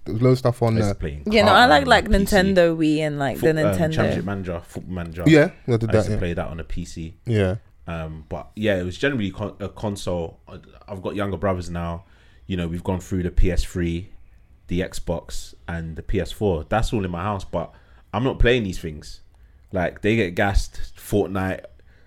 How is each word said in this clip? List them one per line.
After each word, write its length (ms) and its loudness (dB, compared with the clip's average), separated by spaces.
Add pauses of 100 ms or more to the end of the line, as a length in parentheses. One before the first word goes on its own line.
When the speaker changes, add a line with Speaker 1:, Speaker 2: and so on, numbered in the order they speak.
Speaker 1:
there 80 -6
was 100 -2
loads 120 6
of 40 -2
stuff 240 0
on 120 2
Speaker 2:
I 20 2
used 40 2
to 120 2
Speaker 1:
there. 20 -4
Speaker 2:
play 300 -8
in 80 -2
Speaker 3:
Yeah, 100 6
no, 80 6
Speaker 2:
car 60 8
Speaker 3:
I 80 8
like, 160 6
Speaker 2:
on 80 -2
Speaker 3:
like, 160 6
Speaker 2:
P 80 0
C. 40 6
Speaker 3:
Nintendo 600 4
Wii 220 2
and, 200 -4
like, 160 -2
the 60 -6
Speaker 2:
Foot-, 80 4
um, 80 2
Speaker 3:
Nintendo. 360 2
Speaker 2:
Championship 320 0
Manager, 400 -6
Football 300 -10
Manager. 320 -8
Speaker 1:
Yeah, 240 6 (160)
I 40 0
did 0 -
Speaker 2:
I 40 4
used 160 0
Speaker 1:
that, 140 4
Speaker 2:
to 80 -2
Speaker 1:
yeah. 60 0
Speaker 2:
play 140 -2
that 140 -4
on 140 -10
a 20 -8
P 220 -6
C. 400 -12
Speaker 1:
Yeah. 300 2 (320)
Speaker 2:
Um, 420 -10
but 260 -10
yeah, 240 0
it 40 -4
was 140 -6
generally 320 -2
con-, 300 -8
a 100 -8
console. 720 -6 (480)
I've 160 -12
got 100 -6
younger 240 -4
brothers 320 -2
now. 360 -6 (420)
You 100 -4
know, 100 -2
we've 160 -6
gone 160 -2
through 220 -4
the 80 -2
P 220 4
S 120 0
three, 460 -4 (600)
the 100 -2
Xbox, 720 -6 (140)
and 280 -8
the 60 -14
P 180 -2
S 120 -6
four. 360 -2
That's 260 0
all 120 -2
in 60 -6
my 100 -8
house, 240 -6
but 260 -6 (400)
I'm 120 -2
not 160 -2
playing 240 6
these 160 -6
things. 420 -12 (500)
Like, 300 -2
they 140 2
get 180 0
gassed, 640 0
Fortnite, 680 -2 (420)